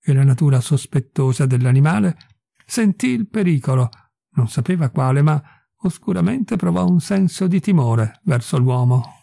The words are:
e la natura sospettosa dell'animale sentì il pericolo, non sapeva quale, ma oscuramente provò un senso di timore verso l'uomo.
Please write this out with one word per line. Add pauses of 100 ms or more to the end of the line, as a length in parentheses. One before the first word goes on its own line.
e
la
natura
sospettosa
dell'animale (480)
sentì
il
pericolo, (440)
non
sapeva
quale,
ma (400)
oscuramente
provò
un
senso
di
timore
verso
l'uomo. (200)